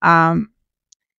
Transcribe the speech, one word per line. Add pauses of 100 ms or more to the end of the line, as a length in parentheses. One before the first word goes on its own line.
Um, (680)